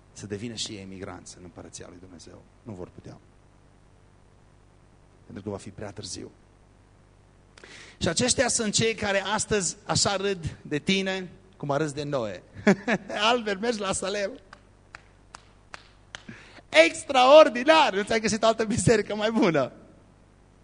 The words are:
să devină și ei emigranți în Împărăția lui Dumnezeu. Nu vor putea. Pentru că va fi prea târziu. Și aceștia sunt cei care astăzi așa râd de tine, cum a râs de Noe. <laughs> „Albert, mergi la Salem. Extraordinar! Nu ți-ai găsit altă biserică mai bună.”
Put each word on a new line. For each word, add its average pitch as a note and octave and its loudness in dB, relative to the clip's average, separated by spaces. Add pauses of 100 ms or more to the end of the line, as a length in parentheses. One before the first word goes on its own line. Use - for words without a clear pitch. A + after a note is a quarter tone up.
(120)
să - -16
devină G#2 -10
și A2 -10
ei G2+ -14
emigranți F#2+ -16
în F#2 -20
Împărăția F2+ -18
lui F2 -20
Dumnezeu. F2+ -20 (200)
Nu A2+ -16
vor F2+ -14
putea. - -20 (2000)
Pentru G2+ -16
că G#2 -8
va G2+ -6
fi G2+ -14
prea G2+ -14
târziu. - -14 (1700)
Și - -2
aceștia A#3+ 0
sunt G#3+ -2
cei A3+ 0
care G3 -2
astăzi G3+ -2 (100)
așa G3 0
râd F#3+ -4
de D3 -4
tine, F#3+ -2 (260)
cum D3 -6
a C#3 0
râs D3+ -2
de D3 -8
Noe. A#2+ -6 (380)
<laughs> G#3+ -2
„Albert, G#3+ -2
mergi A3+ -4
la G3 -4
Salem. G3 -4 (2500)
Extraordinar! C#4+ 6
Nu G3 -2
ți-ai A3 0
găsit G#3+ 0
altă A3+ 4
biserică G#3 2
mai G#3+ -2
bună.” D#3+ 2 (920)